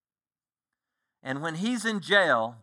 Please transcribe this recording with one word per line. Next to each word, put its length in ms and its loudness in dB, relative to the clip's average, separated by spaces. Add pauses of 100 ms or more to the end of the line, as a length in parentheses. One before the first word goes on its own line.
(1200)
And 200 -6
when 140 -6
he's 280 -4
in 160 -2
jail, 640 2